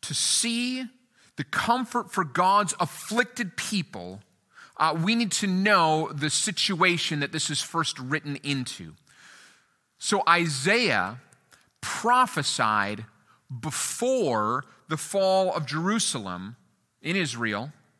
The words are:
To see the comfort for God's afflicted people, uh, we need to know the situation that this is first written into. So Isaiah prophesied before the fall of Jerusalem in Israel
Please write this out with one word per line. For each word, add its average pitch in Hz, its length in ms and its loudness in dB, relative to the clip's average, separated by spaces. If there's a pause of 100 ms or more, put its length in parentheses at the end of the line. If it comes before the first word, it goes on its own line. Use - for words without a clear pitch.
To - 120 -8
see 247 680 0 (520)
the 147 60 -8
comfort 226 680 -2
for 190 100 0
God's 185 560 4
afflicted 214 760 -2
people, 101 640 -6 (560)
uh, 160 200 2
we 190 200 2
need 233 160 0
to - 160 -2
know 180 640 4
the 147 180 -2
situation 175 920 0
that 139 120 -4
this 160 180 -2
is 143 100 -2
first - 380 -4
written 143 460 -4
into. 139 500 -6 (1040)
So - 300 -2
Isaiah 156 920 2 (600)
prophesied 117 1200 0 (560)
before 139 1040 0 (240)
the 156 80 -2
fall 190 560 2
of 156 140 -2
Jerusalem 120 880 -2 (480)
in 165 140 -2
Israel 117 560 -2 (280)